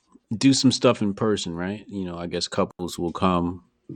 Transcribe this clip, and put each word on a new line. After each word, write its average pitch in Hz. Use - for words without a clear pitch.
do 135
some 131
stuff 120
in 101
person, 101
right? 95
You 98
know, 87
I 87
guess 87
couples -
will 85
come. 90